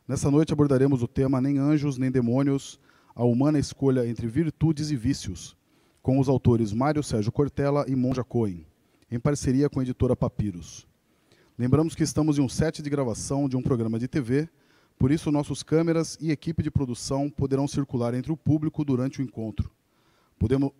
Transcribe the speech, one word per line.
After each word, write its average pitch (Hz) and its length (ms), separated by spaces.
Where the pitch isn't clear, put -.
Nessa 147 220
noite 151 240
abordaremos 139 480
o 120 60
tema 135 340
Nem 139 160
Anjos, 143 400
Nem 127 140
Demônios, 131 680
a 120 100
humana 135 320
escolha 131 500
entre 117 200
virtudes 151 640
e 147 40
vícios, 110 600
com 131 160
os 135 100
autores 117 420
Mário 147 300
Sérgio 113 300
Cortella 143 560
e 135 80
Monja 127 280
Cohen, 98 400
em 117 100
parceria 143 520
com - 80
a 131 40
editora 123 320
Papiros. 98 720
Lembramos 139 380
que 165 80
estamos 151 340
em 147 40
um 123 80
set - 340
de 143 80
gravação 139 580
de 127 80
um 127 60
programa 113 340
de 123 100
T 151 140
V, 135 280
por 131 160
isso 165 180
nossos 147 320
câmeras 165 560
e 156 100
equipe 160 320
de 151 80
produção 139 600
poderão 139 400
circular 123 440
entre 127 200
o - 20
público 151 480
durante 135 380
o - 20
encontro. 113 480
Podemos, 135 420